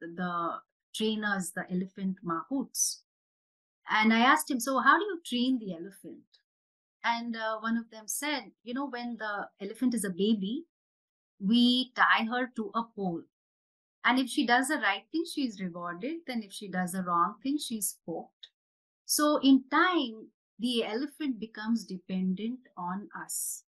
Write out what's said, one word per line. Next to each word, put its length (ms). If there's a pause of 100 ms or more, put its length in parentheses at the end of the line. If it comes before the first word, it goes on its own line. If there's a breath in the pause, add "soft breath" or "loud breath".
the 600 (340)
trainers, 580
the 180
elephant 520
mahouts. 760 (880)
And 240
I 80
asked 300
him, 100
"So 200
how 180
do 80
you 180
train 340
the 140
elephant?" 540 (760)
And, 340
uh, 240
one 180
of 120
them 180
said, 440 (100)
"You 120
know, 120
when 300
the 320 (120)
elephant 340
is 100
a 60
baby, 560 (720)
we 540
tie 320
her 320
to 180
a 100
pole. 380 (840)
And 140
if 80
she 180
does 220
the 80
right 340
thing, 140
she 240
is 120
rewarded. 580 (100)
Then 160
if 80
she 160
does 240
the 100
wrong 400
thing, 160
she 200
is 280
poked. 400 (580)
So 380
in 260
time, 600 (320)
the 240
elephant 560
becomes 440
dependent 760 (160)
on 320 (120)
us. 520